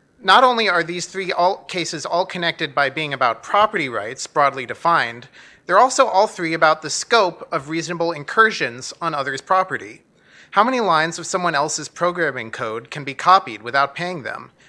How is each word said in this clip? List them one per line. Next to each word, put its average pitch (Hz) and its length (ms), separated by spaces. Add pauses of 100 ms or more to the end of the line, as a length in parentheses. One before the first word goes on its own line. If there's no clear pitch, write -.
(260)
not 214 200
only 226 240
are 170 140
these 170 220
three 190 280
all 180 320
cases 165 400
all 180 200
connected 170 480
by 139 160
being 147 240
about 127 300
property 202 460
rights, 113 360
broadly 135 400
defined, 123 640 (380)
they're 180 140
also 262 280
all 196 200
three 170 260
about 156 280
the 151 80
scope 190 600
of 143 160
reasonable 165 460
incursions 143 880
on 165 120
others' 135 280
property. 165 600 (500)
How 202 120
many 254 160
lines 170 400
of 160 60
someone 175 300
else's 147 340
programming 151 600
code 113 380
can 147 140
be 135 100
copied 139 500
without 139 320
paying 175 280
them? 113 280 (180)